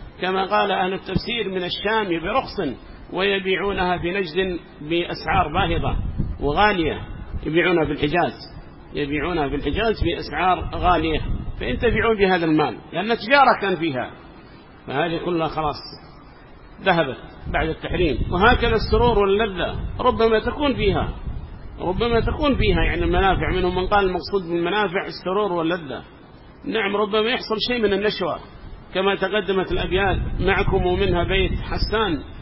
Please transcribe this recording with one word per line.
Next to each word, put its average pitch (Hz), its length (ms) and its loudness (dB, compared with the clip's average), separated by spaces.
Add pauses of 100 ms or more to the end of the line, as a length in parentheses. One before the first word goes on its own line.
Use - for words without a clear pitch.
(220)
كما 190 240 0
قال 202 260 2
أهل 190 220 0
التفسير 190 560 -4
من 185 140 -4
الشام 196 600 -2
برخص، 190 540 -2 (360)
ويبيعونها 190 840 0
في 165 140 -2
نجد 185 480 -2 (220)
بأسعار 170 720 0
باهظة 165 440 2 (440)
وغالية، 160 600 2 (420)
يبيعونها 165 420 4
في 143 60 -2
الحجاز، 151 420 0 (600)
يبيعونها 147 560 -2
في 143 60 -4
الحجاز 165 480 0
بأسعار 170 680 0
غالية، 165 480 2 (380)
فينتفعون 220 580 2
بهذا 185 280 4
المال 151 320 2 (160)
لأن 214 240 0
تجارة 262 440 4
كان 196 140 0
فيها، 135 360 -2 (760)
فهذه 160 380 0
كلها 165 220 0
خلاص 147 280 -2 (1080)
ذهبت 165 340 2 (360)
بعد 160 140 2
التحريم. 160 500 0 (140)
وهكذا 226 440 4
السرور 220 440 4
واللذة 196 600 0 (200)
ربما 226 400 4
تكون 247 360 0
فيها، 190 340 0 (680)
ربما 226 400 0
تكون 240 360 2
فيها 185 280 4
يعني 160 200 0
المنافع، 175 520 2
منهم 180 200 0
من 180 120 0
قال 202 180 4
المقصود 180 440 -2
بالمنافع 175 560 0
السرور 185 480 -2
واللذة. 160 500 -2 (640)
نعم، 202 300 -2
ربما 214 340 0
يحصل 247 260 -2 (120)
شيء 240 140 0
من 202 120 2
النشوة 190 460 -2 (540)
كما 190 220 2
تقدمت 190 560 0
الأبيات 180 460 0 (220)
معكم، 190 460 2
ومنها 180 380 2
بيت 185 360 0
حسان 196 640 -2 (180)